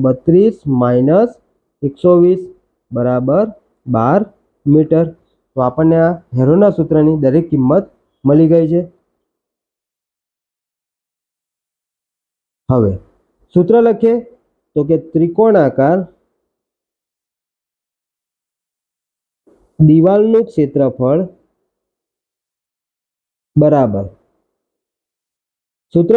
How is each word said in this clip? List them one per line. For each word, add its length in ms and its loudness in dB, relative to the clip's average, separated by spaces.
બત્રીસ 500 0
માઇનસ 480 0
એકસો 300 -2
વીસ 200 0
બરાબર 540 -2
બાર 340 0
મીટર. 380 0
તો 80 -2
આપણને 320 0
આ 160 0
હેરોના 340 2
સૂત્રની 500 -2
દરેક 280 0
કિંમત 400 -2
મળી 280 2
ગઈ 160 2
છે. 140 -2
હવે 240 0
સૂત્ર 260 2
લખીએ 340 0
તો 80 -2
કે 120 -2
ત્રિકોણાકાર 880 0
દિવાલનું 680 2
ક્ષેત્રફળ 760 -4
બરાબર, 480 0
સૂત્ર 220 0